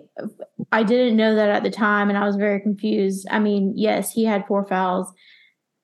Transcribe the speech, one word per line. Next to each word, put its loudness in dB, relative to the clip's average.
I 2
didn't 2
know 4
that 2
at 0
the 0
time, 0
and 0
I 0
was 0
very 0
confused. -2
I 0
mean, 0
yes, -2
he 0
had -2
four 0
fouls. -2